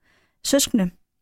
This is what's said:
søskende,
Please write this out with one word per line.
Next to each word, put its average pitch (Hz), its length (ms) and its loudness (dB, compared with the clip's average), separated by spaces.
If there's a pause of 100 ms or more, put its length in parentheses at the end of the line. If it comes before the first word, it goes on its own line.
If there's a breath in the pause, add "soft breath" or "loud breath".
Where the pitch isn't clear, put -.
(440)
søskende, 185 460 0 (320)